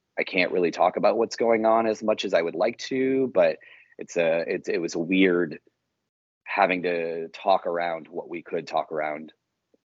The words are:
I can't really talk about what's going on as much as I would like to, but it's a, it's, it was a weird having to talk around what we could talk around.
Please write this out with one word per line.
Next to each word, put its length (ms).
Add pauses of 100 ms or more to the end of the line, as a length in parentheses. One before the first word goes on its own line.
(180)
I 60
can't 280
really 200
talk 240
about 220
what's 180
going 300
on 220
as 140
much 220
as 100
I 80
would 140
like 240
to, 540
but 240 (400)
it's 180
a, 320
it's, 220
it 80
was 180
a 40
weird 600 (840)
having 380
to 460
talk 380
around 400
what 220
we 120
could 260
talk 240
around. 420 (600)